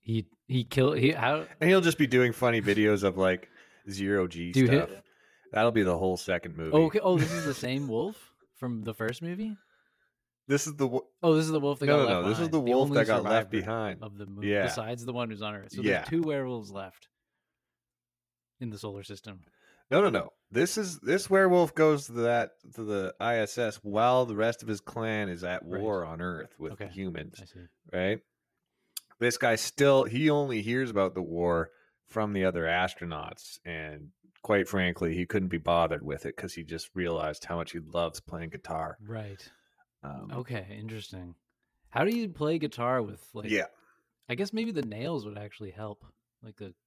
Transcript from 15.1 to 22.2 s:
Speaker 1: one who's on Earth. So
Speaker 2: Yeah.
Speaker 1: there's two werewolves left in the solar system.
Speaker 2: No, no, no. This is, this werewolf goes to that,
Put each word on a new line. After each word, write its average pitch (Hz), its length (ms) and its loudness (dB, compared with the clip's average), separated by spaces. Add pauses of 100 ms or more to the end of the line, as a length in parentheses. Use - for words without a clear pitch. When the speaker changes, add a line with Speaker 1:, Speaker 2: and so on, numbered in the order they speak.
Speaker 1:
one 120 180 -4
who's 104 120 -10
on 104 120 -8
Earth. 101 180 -14
So 101 100 -8
Speaker 2:
Yeah. 98 160 2
Speaker 1:
there's - 100 -6
two 165 140 0
werewolves 127 480 -4
left 95 380 -14 (1500)
in 120 100 -6
the 104 80 -10
solar 101 240 -10
system. 95 380 -16 (500)
Speaker 2:
No, 160 100 6
no, 202 100 4
no. 98 220 -2 (180)
This 151 280 0
is, 180 220 -6
this 185 300 0
werewolf 180 440 6
goes 156 320 4
to 117 60 -14
that, 117 400 2 (220)